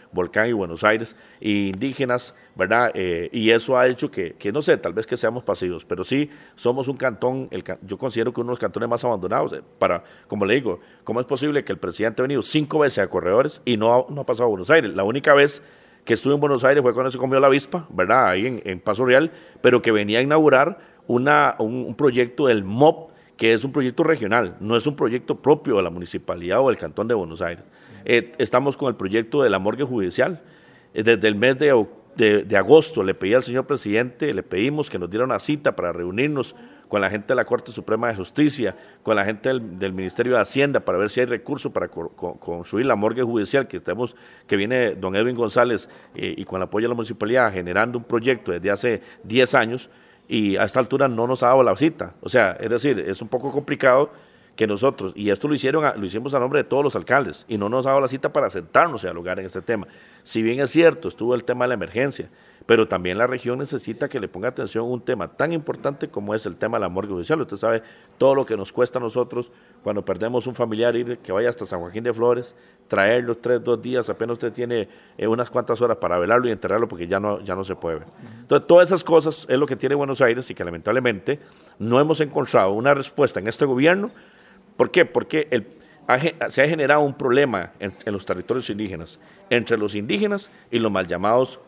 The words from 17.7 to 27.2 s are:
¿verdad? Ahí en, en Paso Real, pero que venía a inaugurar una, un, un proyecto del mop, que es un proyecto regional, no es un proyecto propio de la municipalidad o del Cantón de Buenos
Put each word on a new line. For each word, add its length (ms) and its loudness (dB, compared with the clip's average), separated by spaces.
¿verdad? 400 2
Ahí 180 0
en, 180 -6
en 160 -6
Paso 240 -2
Real, 260 6
pero 200 6
que 120 2
venía 260 2
a 40 4
inaugurar 560 4
una, 520 4
un, 280 -4
un 80 -8
proyecto 540 2
del 160 2
mop, 460 2
que 180 4
es 100 0
un 80 -6
proyecto 300 0
regional, 580 0
no 160 0
es 100 0
un 100 -2
proyecto 400 -2
propio 400 2
de 60 2
la 80 -4
municipalidad 720 -4
o 80 2
del 80 2
Cantón 300 -6
de 80 0
Buenos 260 -4